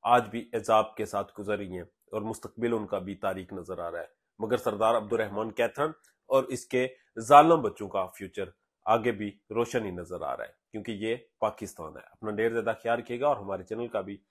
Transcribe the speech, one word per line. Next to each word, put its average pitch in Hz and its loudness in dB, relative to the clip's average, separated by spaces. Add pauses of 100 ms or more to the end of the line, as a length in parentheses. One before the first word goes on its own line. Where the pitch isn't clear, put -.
आज 120 6
भी 110 -8
अजाब 110 4
के 107 -2
साथ 101 -4
गुजर 104 -4
रही 95 -8
हैं 87 -10 (240)
और 110 -4
मुस्तकबिल 110 -4
उनका 104 -2
भी 92 -8
तारीक 95 -6
नजर 87 -10
आ 85 -6
रहा 82 -8
है। - -12 (320)
मगर 113 0
सरदार 110 2
अब्दुल 110 -2
रहमान 107 -2
कैथरन 131 -2 (360)
और 131 4
इसके 127 -2 (280)
जालिम 147 10
बच्चों 104 -2
का 95 -4
फ्यूचर 92 -10 (340)
आगे 117 4
भी 101 -6 (120)
रोशन 117 0
ही 98 -4
नजर 87 -8
आ 67 -2
रहा 58 -6
है, - -12 (180)
क्योंकि 110 -8
ये 110 -4 (140)
पाकिस्तान 95 -6
है। - -18
अपना - -10
ढेर 110 2
ज्यादा 113 -2
ख्याल 113 -2
रखिएगा 120 -2
और 131 2
हमारे 98 -6
चैनल 117 -6
का 113 -4
भी 98 -10 (120)